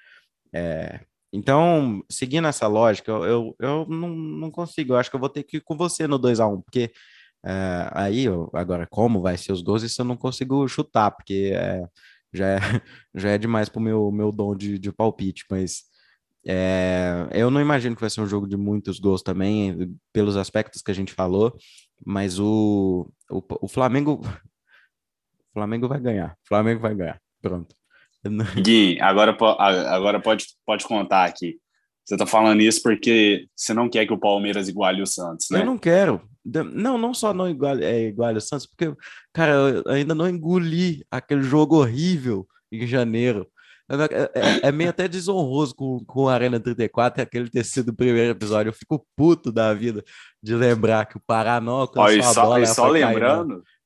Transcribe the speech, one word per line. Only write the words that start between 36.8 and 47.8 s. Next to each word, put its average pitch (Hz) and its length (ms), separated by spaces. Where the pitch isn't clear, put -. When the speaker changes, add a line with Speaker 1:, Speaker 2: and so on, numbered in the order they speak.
Speaker 1:
não 233 160
só 220 180
não 185 160
iguale, 139 360
é, 113 240
iguale 110 300
o 107 40
Santos, - 240
porque, 160 280
cara, 160 200
eu 139 340
ainda 143 280
não 160 140
engoli 170 800
aquele 135 320
jogo 147 340
horrível 127 680
em 113 140
janeiro. 117 640
É, - 100
é, 147 380
é, 135 340
é 139 40
meio 160 160
até 180 180
desonroso 165 680
com, 131 320
com 135 200
a 131 60
Arena 123 260
trinta 117 260
e 104 40
quatro 120 320
e - 20
aquele 120 280
ter 120 140
sido 120 260